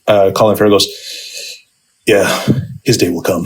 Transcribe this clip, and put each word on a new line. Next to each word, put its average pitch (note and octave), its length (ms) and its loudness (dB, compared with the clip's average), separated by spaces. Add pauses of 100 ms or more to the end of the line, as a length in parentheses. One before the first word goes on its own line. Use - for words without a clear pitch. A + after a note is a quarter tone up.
uh, G2+ 280 4
Colin G#2+ 220 2
Farrell G#2 160 4
goes, G2 140 2 (1200)
Yeah, G2 400 2 (380)
his A#2+ 140 0
day F2+ 120 0
will - 120 -6
come. F2 220 -2